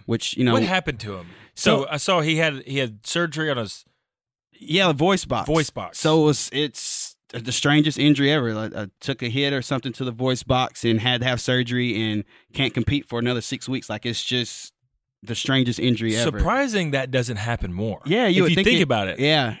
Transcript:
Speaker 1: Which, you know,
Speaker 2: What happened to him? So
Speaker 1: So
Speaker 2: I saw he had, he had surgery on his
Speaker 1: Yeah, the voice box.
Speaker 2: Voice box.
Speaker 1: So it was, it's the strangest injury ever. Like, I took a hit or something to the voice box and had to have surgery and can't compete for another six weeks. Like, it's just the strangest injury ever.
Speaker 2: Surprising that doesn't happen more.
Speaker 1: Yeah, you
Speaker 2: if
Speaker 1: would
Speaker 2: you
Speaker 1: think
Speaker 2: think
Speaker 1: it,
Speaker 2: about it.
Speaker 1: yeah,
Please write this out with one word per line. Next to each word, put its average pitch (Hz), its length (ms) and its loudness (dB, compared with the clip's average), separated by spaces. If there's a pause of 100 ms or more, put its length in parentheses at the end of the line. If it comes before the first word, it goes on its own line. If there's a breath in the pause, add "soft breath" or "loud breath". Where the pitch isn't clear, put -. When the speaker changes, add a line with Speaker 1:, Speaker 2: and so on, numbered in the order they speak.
Speaker 1:
Which, - 300 -4
you 127 60 0
know, 123 120 4
Speaker 2:
What - 100 4
happened 180 360 -2
to 101 180 -10
him? 85 100 -16 (260 loud breath)
So 135 300 4
Speaker 1:
So 135 40 -8
Speaker 2:
I 156 100 -4
saw 180 220 2
he 156 180 2
had, 147 280 0
he 135 120 -4
had 110 280 -4
surgery 160 420 -2
on 131 100 0
his 107 260 -6 (720)
Speaker 1:
Yeah, 180 300 2
the 151 60 4
voice 180 300 2
box. 117 220 -2
Speaker 2:
Voice 156 240 2
box. - 300 -10
Speaker 1:
So 160 200 4
it 151 40 6
was, - 280 2
it's - 600 -6 (200)
the 117 180 -6
strangest 147 460 4
injury 139 320 4
ever. 127 220 0
Like, 107 240 -6
I 101 120 -8 (120)
took - 220 -6
a 120 60 -2
hit 139 260 0
or 131 80 -2
something 131 320 -4
to 135 100 -6
the 123 60 -4
voice 123 320 -2
box 127 420 0
and 113 160 4
had 123 220 0
to 127 40 0
have 123 140 0
surgery 123 680 0
and 107 140 -2 (280 soft breath)
can't 135 220 -2
compete 139 340 -2
for 117 100 -4
another 117 220 0
six - 260 -8
weeks. 127 220 -6
Like, 107 160 -8
it's 117 180 -4
just - 520 -6 (480)
the 117 120 -8
strangest 127 460 0
injury 113 340 0
ever. 107 240 0
Speaker 2:
Surprising 208 520 0
that 131 200 -4
doesn't 123 280 -2
happen 107 340 -4
more. 101 320 -4
Speaker 1:
Yeah, 220 220 2
you 185 160 4
Speaker 2:
if - 0 -
Speaker 1:
would 170 80 4
Speaker 2:
you 170 60 2
Speaker 1:
think 196 100 4
Speaker 2:
think 233 140 4
Speaker 1:
it, - 20 4
Speaker 2:
about 113 260 0
it. 87 100 -6
Speaker 1:
yeah, 139 420 2